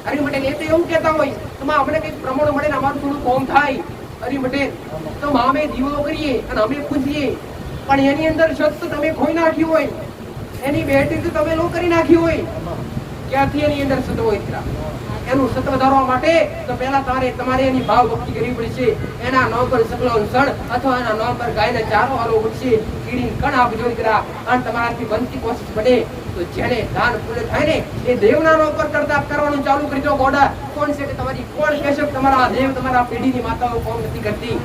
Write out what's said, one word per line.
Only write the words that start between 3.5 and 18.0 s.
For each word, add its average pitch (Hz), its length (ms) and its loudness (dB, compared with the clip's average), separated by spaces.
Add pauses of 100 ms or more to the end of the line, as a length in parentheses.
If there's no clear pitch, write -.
હરિ 269 240 -4
પટેલ 269 260 -2 (520)
તો 294 100 -4
માં 254 180 4
અમે 294 120 2 (120)
દીવો 285 300 -2
કરીએ 302 320 -2 (140)
અને 247 120 -2
અમે 254 160 0 (120)
પૂજીએ, 277 380 0 (600)
પણ 269 240 4
એની 311 200 2
અંદર 320 200 4
સત 302 280 2
તો 311 140 -6
તમે 302 200 0
ખોઈ 311 260 0
નાખ્યું 320 320 2
હોય, 294 180 2 (720)
એની 294 280 -2
બેટરી 294 360 2
તો 339 120 0
તમે 311 180 2
લો 330 140 0
કરી 339 260 0
નાખી 330 280 6
હોય, 320 200 0 (840)
ક્યાંથી 269 380 2
એની 285 180 0
અંદર 262 160 2
સત - 180 -2
હોય 214 200 2
દીકરા? - 260 -6 (680)
એનું 262 180 2
સત 262 220 -2
વધારવા 269 340 4
માટે 254 260 2 (360)
તો 247 100 -4
પહેલા 269 300 0
તારે, 254 200 0 (120)
તમારે 254 260 2
એની 262 240 2
ભાવ 240 220 6